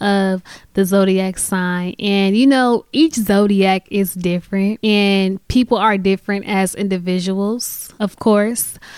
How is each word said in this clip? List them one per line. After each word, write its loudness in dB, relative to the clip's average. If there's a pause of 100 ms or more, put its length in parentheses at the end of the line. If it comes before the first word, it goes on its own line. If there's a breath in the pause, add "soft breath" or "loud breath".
of 0 (320 loud breath)
the 2
zodiac 0
sign. -4
And, 2
you 4
know, 2
each 2
zodiac 2
is -2
different -2
and 0
people 0
are 2
different -2
as -2
individuals, -4
of -4
course. 0 (220 loud breath)